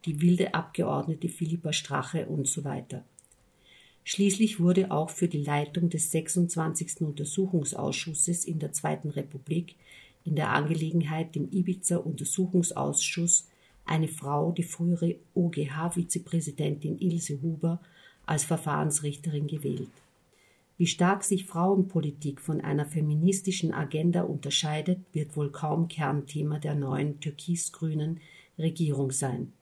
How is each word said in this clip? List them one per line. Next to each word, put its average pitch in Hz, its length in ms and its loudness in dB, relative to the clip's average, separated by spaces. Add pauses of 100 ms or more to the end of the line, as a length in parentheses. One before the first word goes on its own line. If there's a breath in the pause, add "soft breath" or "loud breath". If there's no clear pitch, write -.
die 151 160 0
wilde 175 320 6
Abgeordnete 160 760 -2
Philippa 165 440 -2
Strache 143 540 -2
und 147 200 -2
so - 160 -2
weiter. 135 400 -6 (1000 soft breath)
Schließlich 202 560 2
wurde 180 320 6
auch 156 180 0
für - 180 0
die 151 140 -2
Leitung 147 480 0
des 165 220 -2
sechsundzwanzigsten 160 960 0
Untersuchungsausschusses 151 1400 -2
in 160 140 -4
der 151 120 -4
Zweiten - 380 -4
Republik 147 640 -4 (500 loud breath)
in 156 120 0
der 151 160 2
Angelegenheit, 156 840 0
dem 143 180 -2
Ibiza-Untersuchungsausschuss, 175 2000 0 (360 soft breath)
eine 160 240 2
Frau, 147 440 0
die 170 100 -2
frühere 170 540 2 (180)
O-G-H-Vizepräsidentin 156 1700 0
Ilse 165 420 0
Huber, 165 380 0 (480 loud breath)
als 151 160 0
Verfahrensrichterin 147 1040 -2
gewählt. 143 420 -4 (880 soft breath)
Wie 170 100 4
stark 190 360 2
sich 190 220 0
Frauenpolitik 165 960 0
von - 180 -2
einer 147 260 0
feministischen 160 880 2
Agenda 165 500 2
unterscheidet, 151 760 0 (140)
wird 151 240 -2
wohl 143 140 0
kaum 160 360 0
Kernthema 147 720 -2
der 147 160 -2
neuen 143 460 0
türkis-grünen 160 1000 -2 (400 loud breath)
Regierung 156 520 0
sein. 127 500 -2